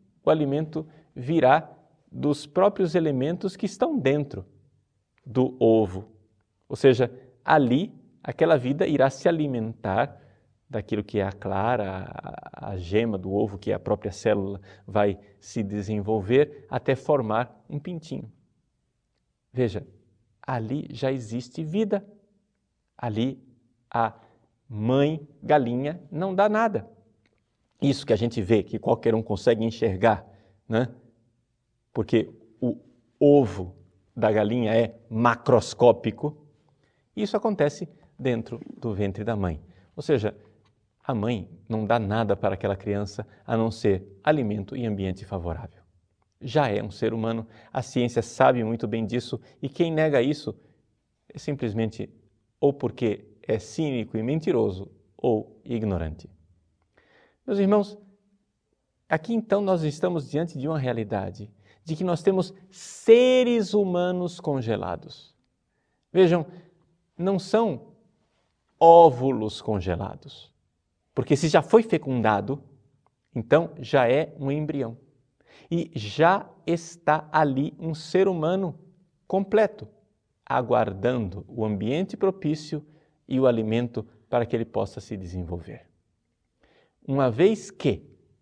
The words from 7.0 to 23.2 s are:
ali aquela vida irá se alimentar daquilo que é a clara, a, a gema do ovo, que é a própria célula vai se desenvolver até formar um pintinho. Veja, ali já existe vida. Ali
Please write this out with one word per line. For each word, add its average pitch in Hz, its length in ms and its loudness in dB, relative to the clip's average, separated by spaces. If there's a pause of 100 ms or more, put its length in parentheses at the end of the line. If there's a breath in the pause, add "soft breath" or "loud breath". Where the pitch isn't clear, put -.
ali 147 500 2 (300)
aquela 156 340 2
vida 143 300 -2
irá 135 220 2
se - 180 -2
alimentar 123 880 -2 (520 soft breath)
daquilo 107 340 -6
que 104 160 -4
é 98 40 0
a 95 100 -4
clara, 98 800 -4
a, - 560 -14
a 98 80 -8
gema 101 400 0
do 95 160 -6
ovo, 101 240 -2
que 104 140 -6
é - 20 0
a 101 60 -4
própria 104 340 -4
célula 98 480 -2 (260 soft breath)
vai 101 320 0 (180 soft breath)
se - 260 -8
desenvolver 104 1040 -2
até 131 260 -2
formar 120 720 -2
um 147 80 -10
pintinho. 143 540 -12 (1200)
Veja, 110 340 -2 (560)
ali 123 500 -6
já 131 200 -4
existe 123 500 -8
vida. 196 460 -4 (920)
Ali 120 460 -4 (500)